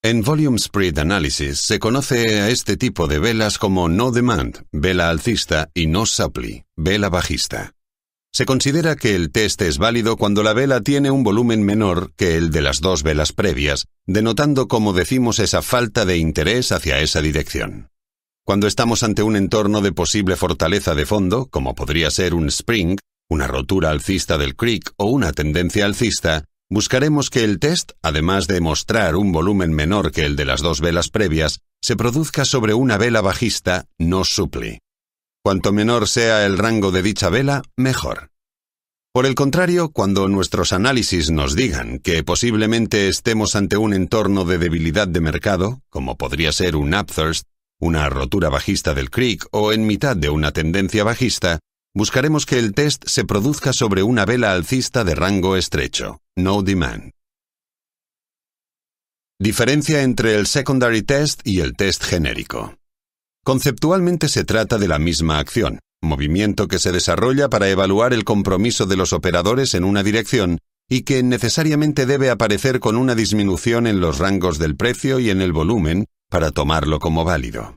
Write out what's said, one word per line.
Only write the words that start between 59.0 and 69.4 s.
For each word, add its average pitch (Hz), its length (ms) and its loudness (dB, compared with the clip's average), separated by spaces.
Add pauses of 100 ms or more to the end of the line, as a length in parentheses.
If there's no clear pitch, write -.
Diferencia 139 640 2
entre 117 320 2
el 104 120 2
secondary 123 540 0
test 139 420 0
y 95 160 0
el 67 160 -2
test 98 300 -2
genérico. 57 720 -4 (680)
Conceptualmente 156 840 0
se 98 160 0
trata 110 320 0
de 101 100 2
la 76 120 0
misma 80 380 0
acción, 76 420 -2 (220)
movimiento 82 680 0
que 87 100 -2
se 92 140 0
desarrolla 117 560 2
para 101 200 2
evaluar 98 440 2
el 113 100 0
compromiso 101 640 0
de 95 100 0
los 92 160 0
operadores 95 600 0